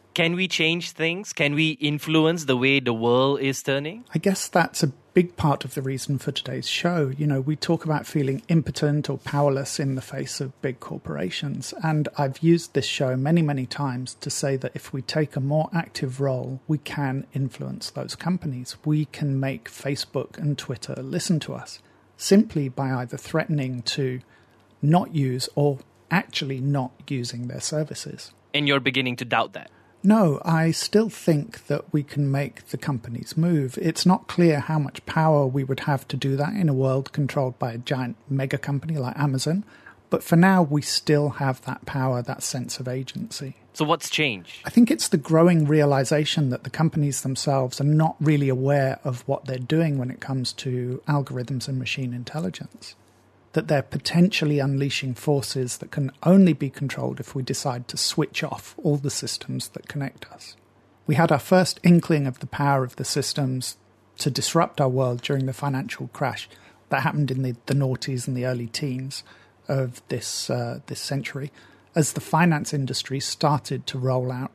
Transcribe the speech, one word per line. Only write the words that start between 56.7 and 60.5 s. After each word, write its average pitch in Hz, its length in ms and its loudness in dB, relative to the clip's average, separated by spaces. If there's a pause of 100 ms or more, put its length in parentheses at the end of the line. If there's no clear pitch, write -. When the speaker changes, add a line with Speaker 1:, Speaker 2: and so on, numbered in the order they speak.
Speaker 2:
if - 160 -12
we 135 80 -2
decide 123 460 -4
to - 80 -10
switch - 480 -2
off - 380 -10
all 147 160 2
the 139 100 -4
systems - 600 -6
that - 200 -14
connect - 420 -10
us. - 260 -20 (500)